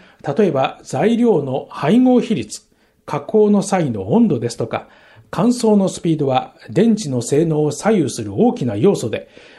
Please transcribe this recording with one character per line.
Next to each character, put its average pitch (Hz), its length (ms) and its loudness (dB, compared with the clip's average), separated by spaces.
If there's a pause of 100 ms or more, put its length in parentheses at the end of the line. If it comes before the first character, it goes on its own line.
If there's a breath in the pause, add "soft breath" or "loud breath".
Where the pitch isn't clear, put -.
(400 loud breath)
え - 100 4
ば - 320 -2
材 196 340 0
料 214 260 2
の - 280 -6
配 190 300 2
合 254 200 4
比 - 140 -4
率、 - 280 -8 (420)
加 143 160 -6
工 208 300 2
の 202 120 4
際 175 280 -2
の 104 220 -4
温 220 160 4
度 135 120 0
で 117 100 -4
す - 60 -12
と 120 100 -4
か、 - 220 -8 (420 soft breath)
乾 214 180 0
燥 226 280 2
の 190 120 2
ス - 140 -8
ピ 165 120 0
ー 160 40 -2
ド 143 80 -2
は 127 280 -2 (160)
電 214 220 2
池 208 160 -2
の 127 120 -2
性 139 240 0
能 151 200 0
を 147 80 -2
左 - 180 -2
右 165 200 2
す 120 120 -8
る 104 180 -8
大 233 140 4
き - 100 -6
な 110 120 -2
要 170 180 2
素 123 160 -4
で、 - 180 -8 (300 loud breath)